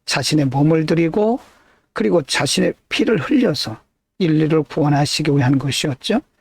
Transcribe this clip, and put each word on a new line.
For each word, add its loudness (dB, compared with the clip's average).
자신의 0
몸을 2
드리고, 0
그리고 0
자신의 -2
피를 0
흘려서 -2
인류를 2
구원하시기 0
위한 2
것이었죠. -4